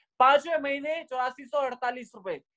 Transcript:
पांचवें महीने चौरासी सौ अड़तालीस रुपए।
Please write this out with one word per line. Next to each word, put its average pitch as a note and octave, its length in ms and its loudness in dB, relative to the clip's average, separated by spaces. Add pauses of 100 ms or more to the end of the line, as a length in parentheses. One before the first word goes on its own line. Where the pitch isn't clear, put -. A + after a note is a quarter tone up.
(200)
पांचवें D4 380 6
महीने C#4+ 460 -4
चौरासी B3+ 420 -6
सौ C#4+ 140 -4
अड़तालीस B3 540 -4
रुपए। F#3 260 -8 (160)